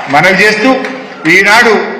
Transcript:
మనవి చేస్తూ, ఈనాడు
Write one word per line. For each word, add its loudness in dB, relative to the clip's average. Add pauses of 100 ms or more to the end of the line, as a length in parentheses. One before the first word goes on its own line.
మనవి 2
చేస్తూ, 2 (540)
ఈనాడు 2 (140)